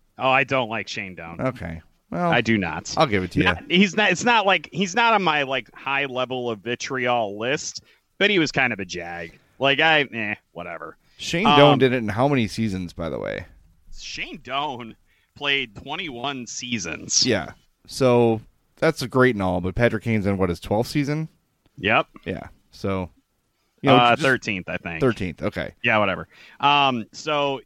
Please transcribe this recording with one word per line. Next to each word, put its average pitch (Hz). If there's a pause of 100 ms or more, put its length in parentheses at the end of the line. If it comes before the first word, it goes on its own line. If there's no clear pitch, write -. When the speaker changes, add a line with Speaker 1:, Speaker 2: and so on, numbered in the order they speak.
(180)
Speaker 1:
Oh, 123
I 131
don't 131
like 107
Shane 95
Doan. 85
Speaker 2:
Okay. 87 (300)
Well, 175
Speaker 1:
I 120
do 110
not. 85
Speaker 2:
I'll 160
give 101
it 90
to -
you. 151
Speaker 1:
Not, -
he's 180
not, 208
it's 175
not 226
like, 185
he's 175
not 233
on 208
my, 151
like, 131
high 139
level 127
of 107
vitriol 120
list, 127 (320)
but 202
he 196
was 156
kind 127
of 98
a 98
jag. 87 (200)
Like, 135
I, 160 (120)
eh, 104 (180)
whatever. 82 (220)
Speaker 2:
Shane 170
Speaker 1:
Um, 147
Speaker 2:
Doan 143
did 127
it 131
in 110
how 110
many 131
seasons, 95
by 82
the 65
way? 50 (520)
Speaker 1:
Shane 190
Doan 123 (380)
played 139
twenty-one 135
seasons. 107
Speaker 2:
Yeah. 98 (340)
So 120 (360)
that's 156
great 127
and 101
all, 90
but 90
Patrick -
Kane's 110
in, 98
what, 92
his 87
twelfth 110
season? 151 (480)
Speaker 1:
Yep. 113 (180)
Speaker 2:
Yeah. 90 (240)
So, 95 (720)
you 143
know, 131
Speaker 1:
Uh, 120
Speaker 2:
just 120
Speaker 1:
thirteenth, 113
I 87
think. 85
Speaker 2:
Thirteenth, 101
okay. 90
Speaker 1:
Yeah, 117
whatever. 92 (340)
Um, 139
so, 143